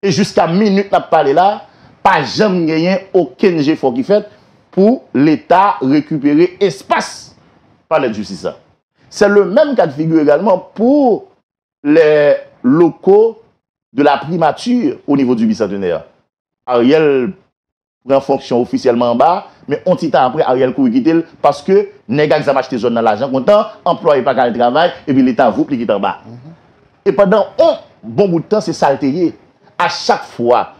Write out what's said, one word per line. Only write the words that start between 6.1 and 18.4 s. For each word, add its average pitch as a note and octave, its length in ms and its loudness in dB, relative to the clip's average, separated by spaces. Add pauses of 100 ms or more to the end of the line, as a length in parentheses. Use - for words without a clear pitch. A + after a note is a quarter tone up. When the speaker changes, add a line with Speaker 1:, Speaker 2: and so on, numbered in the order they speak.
Speaker 1:
espas - 720 -6 (540)
palè C#3 200 0
jistis G2 380 -12
la. D#2+ 80 -10 (560)
Se G3+ 180 2
le G3+ 160 4
menm C4+ 320 0
ka F3 80 2
de C3+ 80 -8
figyre D#3 300 0
egalman F3 340 2 (160)
pou B3 540 0 (560)
les D3 560 4 (240)
locaux F#3+ 760 2 (540)
de B2+ 100 -2
la C#3+ 160 2
primature E3+ 800 -2 (100)
au C#3+ 100 0
niveau B2+ 200 0
du A2+ 100 0
bicentenaire. G2 560 -4 (640)
Ariel C3 640 2 (720)
pran C3+ 220 0
fonksyon B2+ 400 -2